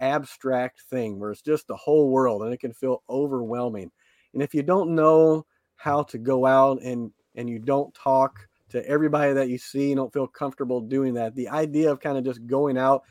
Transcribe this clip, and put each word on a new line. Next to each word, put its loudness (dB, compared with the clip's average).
abstract -4
thing -6
where -8
it's -18
just -2
the -10
whole 4
world, 2
and -4
it -10
can -8
feel -4
overwhelming. -4
And -4
if -6
you -2
don't 0
know 6
how -2
to -12
go 0
out 4
and, -8
and -8
you -8
don't -2
talk 0
to -6
everybody 2
that 0
you -6
see, -4
you 0
don't -4
feel -2
comfortable -6
doing -2
that, -4
the -6
idea 0
of -2
kind -4
of -2
just -8
going 0
out 4